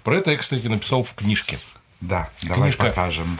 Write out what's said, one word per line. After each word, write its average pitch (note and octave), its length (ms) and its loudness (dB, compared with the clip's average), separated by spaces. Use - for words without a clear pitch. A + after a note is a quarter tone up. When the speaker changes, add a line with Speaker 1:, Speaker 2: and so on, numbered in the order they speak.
Speaker 1:
Про - 140 2
это - 140 2
я, D3 60 2
кстати, B2 300 -4
написал A2+ 360 0
в - 100 -8
книжке. G2+ 460 0
Speaker 2:
Да, F2+ 300 -2
давай A2+ 280 4
Speaker 1:
Книжка, G#2+ 140 0
Speaker 2:
покажем. E2+ 540 -2